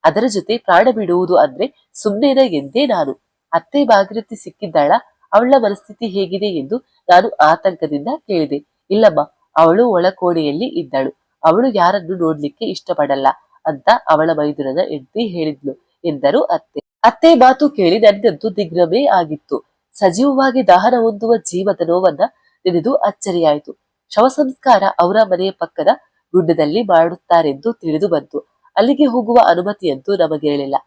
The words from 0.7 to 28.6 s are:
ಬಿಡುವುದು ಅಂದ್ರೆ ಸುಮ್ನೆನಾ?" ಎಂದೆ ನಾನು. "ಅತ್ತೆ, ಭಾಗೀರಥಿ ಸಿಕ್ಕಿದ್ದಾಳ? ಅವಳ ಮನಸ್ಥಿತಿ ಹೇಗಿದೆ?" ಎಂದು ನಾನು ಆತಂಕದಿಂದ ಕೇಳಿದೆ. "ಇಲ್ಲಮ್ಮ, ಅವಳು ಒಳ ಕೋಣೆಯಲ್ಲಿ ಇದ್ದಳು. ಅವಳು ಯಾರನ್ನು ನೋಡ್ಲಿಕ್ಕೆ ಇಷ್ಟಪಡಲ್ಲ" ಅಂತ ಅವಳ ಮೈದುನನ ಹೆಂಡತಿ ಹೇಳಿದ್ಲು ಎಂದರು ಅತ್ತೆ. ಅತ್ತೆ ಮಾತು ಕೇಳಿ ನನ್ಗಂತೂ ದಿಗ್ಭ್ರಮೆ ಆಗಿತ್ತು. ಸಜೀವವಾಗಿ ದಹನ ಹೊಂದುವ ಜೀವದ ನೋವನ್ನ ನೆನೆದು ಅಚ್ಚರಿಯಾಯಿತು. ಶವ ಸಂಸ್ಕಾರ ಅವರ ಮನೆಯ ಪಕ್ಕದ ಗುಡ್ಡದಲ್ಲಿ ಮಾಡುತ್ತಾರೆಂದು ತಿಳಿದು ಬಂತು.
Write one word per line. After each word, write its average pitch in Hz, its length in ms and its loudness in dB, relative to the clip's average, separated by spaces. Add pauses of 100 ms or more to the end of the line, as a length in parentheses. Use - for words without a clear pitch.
ಬಿಡುವುದು 180 420 -2
ಅಂದ್ರೆ 151 580 -2
ಸುಮ್ನೆನಾ?" 254 500 0
ಎಂದೆ 170 420 -2
ನಾನು. 160 260 -2 (400)
"ಅತ್ತೆ, 277 320 -2
ಭಾಗೀರಥಿ 208 520 0
ಸಿಕ್ಕಿದ್ದಾಳ? 160 560 -2 (400)
ಅವಳ 240 260 4
ಮನಸ್ಥಿತಿ 208 480 -6
ಹೇಗಿದೆ?" 190 400 -4
ಎಂದು 170 300 -6 (320)
ನಾನು 185 220 6
ಆತಂಕದಿಂದ 156 800 0 (100)
ಕೇಳಿದೆ. 147 720 -6
"ಇಲ್ಲಮ್ಮ, 196 300 4 (360)
ಅವಳು 180 320 4
ಒಳ 180 260 0
ಕೋಣೆಯಲ್ಲಿ 170 680 -2
ಇದ್ದಳು. 135 500 -6 (140)
ಅವಳು 202 240 2
ಯಾರನ್ನು 190 460 0
ನೋಡ್ಲಿಕ್ಕೆ 160 500 -6
ಇಷ್ಟಪಡಲ್ಲ" 139 640 -4 (400)
ಅಂತ 147 220 -4 (200)
ಅವಳ 160 240 2
ಮೈದುನನ 147 560 -4
ಹೆಂಡತಿ 156 380 -8
ಹೇಳಿದ್ಲು 151 800 -10
ಎಂದರು 147 380 0
ಅತ್ತೆ. - 380 -6 (240)
ಅತ್ತೆ 320 300 4
ಮಾತು 262 340 4
ಕೇಳಿ 190 300 0
ನನ್ಗಂತೂ 202 520 2
ದಿಗ್ಭ್ರಮೆ 180 540 -2
ಆಗಿತ್ತು. 156 680 -4 (220)
ಸಜೀವವಾಗಿ 262 720 0
ದಹನ 233 340 4
ಹೊಂದುವ 226 360 0
ಜೀವದ 185 500 -4
ನೋವನ್ನ 170 340 0 (460)
ನೆನೆದು 180 280 0
ಅಚ್ಚರಿಯಾಯಿತು. 165 840 -2 (380)
ಶವ 233 140 2
ಸಂಸ್ಕಾರ 262 540 0 (160)
ಅವರ 180 240 2
ಮನೆಯ 185 280 -2
ಪಕ್ಕದ 165 380 -4 (440)
ಗುಡ್ಡದಲ್ಲಿ 165 500 0
ಮಾಡುತ್ತಾರೆಂದು 165 920 0
ತಿಳಿದು 160 360 -4
ಬಂತು. 147 300 -4 (380)